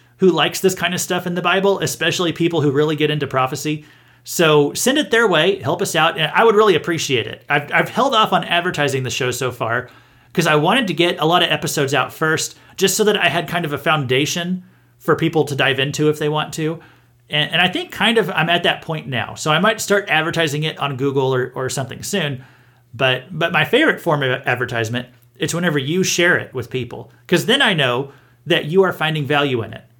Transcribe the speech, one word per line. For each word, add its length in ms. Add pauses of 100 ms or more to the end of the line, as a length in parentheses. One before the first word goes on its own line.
(180)
who 120
likes 300
this 160
kind 180
of 60
stuff 260
in 100
the 60
Bible, 380
especially 540
people 280
who 100
really 260
get 140
into 160
prophecy. 580 (400)
So 480
send 240
it 140
their 160
way, 340
help 200
us 140
out, 220
and 180
I 80
would 120
really 200
appreciate 500
it. 240
I've, 220
I've 180
held 240
off 200
on 100
advertising 600
the 60
show 220
so 200
far 380 (440)
'cause 120
I 100
wanted 320
to 60
get 260
a 60
lot 180
of 60
episodes 440
out 180
first 460 (180)
just 220
so 80
that 100
I 140
had 180
kind 160
of 80
a 60
foundation 840 (340)
for 180
people 300
to 100
dive 240
into 300
if 100
they 80
want 280
to. 260 (480)
And, 220
and 100
I 80
think 220
kind 260
of 140
I'm 180
at 140
that 180
point 260
now. 280
So 160
I 80
might 200
start 300
advertising 540
it 160
on 180
Google 360
or, 220
or 140
something 340
soon. 400 (500)
But, 380
but 200
my 140
favorite 360
form 220
of 80 (140)
advertisement, 640 (280)
it's 180
whenever 260
you 240
share 340
it 160
with 160
people, 420 (160)
'cause 180
then 160
I 120
know 380 (340)
that 200
you 180
are 80
finding 340
value 380
in 100
it. 100 (160)